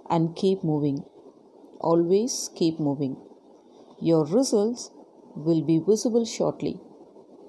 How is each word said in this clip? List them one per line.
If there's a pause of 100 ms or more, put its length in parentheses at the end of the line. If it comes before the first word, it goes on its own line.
and
keep
moving. (760)
Always
keep
moving. (840)
Your
results (460)
will
be
visible
shortly. (680)